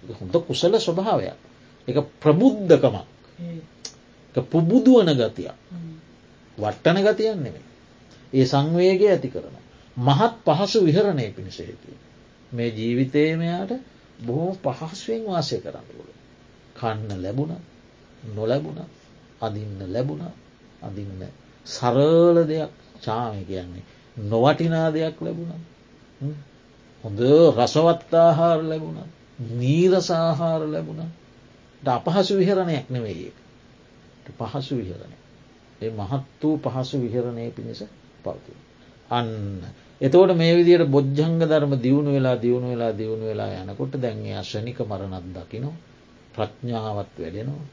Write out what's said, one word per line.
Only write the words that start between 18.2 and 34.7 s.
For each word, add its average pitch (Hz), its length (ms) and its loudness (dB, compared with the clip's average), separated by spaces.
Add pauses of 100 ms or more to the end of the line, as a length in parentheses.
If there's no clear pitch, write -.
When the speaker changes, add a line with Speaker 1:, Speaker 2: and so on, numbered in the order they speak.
Speaker 1:
නොලැබුණා, 123 580 -4 (500)
අඳින්න 104 480 -8
ලැබුණා, 143 480 -6 (440)
අඳින්න 98 440 -12 (440)
සරල 160 760 4
දෙයක්, 156 300 -4 (240)
චාම 113 440 -6
කියන්නේ 90 420 -10 (340)
නොවටිනා 156 720 2
දෙයක් 160 280 -4
ලැබුණා. 170 440 -8 (540)
හ්ම්. 147 200 -8 (680)
හොඳ 104 160 -8 (320)
රසවත් 156 640 2
ආහාර 165 480 6
ලැබුණා, 160 440 -8 (440)
නීරස 170 600 2
ආහාර 165 540 0
ලැබුණා. 160 440 -8 (760)
ඒක 139 40 -2
අපහසු 175 480 0
විහරණයක් 180 520 2
නෙමෙයි 110 360 -6
ඒක. - 140 -16 (840)
ඒක - 140 -20
පහසු 135 400 -8